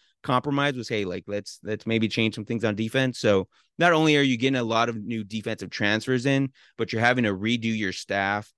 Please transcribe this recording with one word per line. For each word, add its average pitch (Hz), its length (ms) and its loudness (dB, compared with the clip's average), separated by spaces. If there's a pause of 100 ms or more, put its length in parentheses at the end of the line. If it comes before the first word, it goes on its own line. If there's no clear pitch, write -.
(220)
compromise 139 540 0
was, 120 120 -10
"Hey, 104 180 -2
like, 90 200 -6
let's, 101 380 -8
let's 104 240 -6
maybe 113 200 2
change 110 280 0
some 107 100 -8
things 117 180 -4
on 107 120 0
defense." 120 420 -2
So 101 300 2 (320)
not 170 140 4
only 156 240 4
are 143 40 4
you 131 160 2
getting 131 220 0
a 120 40 -2
lot 113 240 2
of 113 160 -6
new 110 200 -6
defensive 104 480 -8
transfers 117 560 0
in, 135 240 0 (260)
but 113 160 -6
you're 110 80 -2
having 123 220 4
to 101 120 2
redo 113 400 -2
your 101 180 -2
staff, 101 640 -4